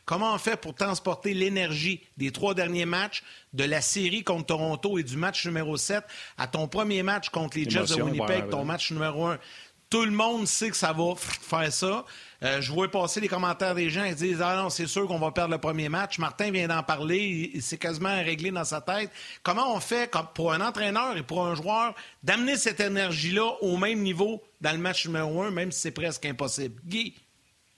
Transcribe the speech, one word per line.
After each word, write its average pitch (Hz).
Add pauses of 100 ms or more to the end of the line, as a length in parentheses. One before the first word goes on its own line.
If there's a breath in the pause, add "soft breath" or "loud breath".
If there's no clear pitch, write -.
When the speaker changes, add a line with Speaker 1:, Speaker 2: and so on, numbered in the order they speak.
Speaker 1:
comment 214
on 196
fait 226
pour 156
transporter 196
l'énergie 185 (160)
des 139
trois 196
derniers 175
matchs, 185 (300 loud breath)
de 135
la 147
série 190
contre 165
Toronto 160
et 165
du 127
match 175
numéro 160
sept 202 (340 loud breath)
à 131
ton 156
premier 202
match 196
contre 156
les 156
Jets 117
de -
Speaker 2:
Émotion, -
Speaker 1:
Winnipeg, 107
Speaker 2:
ouais, 101
Speaker 1:
ton 143
Speaker 2:
ouais. 139
Speaker 1:
match 165
numéro 156
un? 165 (500 loud breath)
Tout 226
le 220
monde 220
sait 220
que -
ça 165
va 170
faire -
ça. 190 (380 loud breath)
Euh, 135
je 135
vois 185
passer 185
les 208
commentaires 180
des 175
gens, 175
ils 180
disent, « 170
Ah 185
non, 190
c'est 165
sûr 196
qu'on 175
va 156
perdre 170
le 160
premier 156
match. » 180
Martin 185
vient 185
d'en 165
parler, 156
il, 180
il 139
s'est 160
quasiment 175
réglé 165
dans 175
sa 151
tête. 202 (320 loud breath)
Comment 233
on -
fait 240
comme, 160
pour 165
un 160
entraîneur 214
et 160
pour 170
un 175
joueur 214 (300 loud breath)
d'amener 240
cette 214
énergie-là 196 (160)
au 180
même 208
niveau 196 (180)
dans 151
le 160
match 175
numéro 160
un, 202
même 180
si -
c'est 160
presque 156
impossible ? 131
Guy ? 208 (640)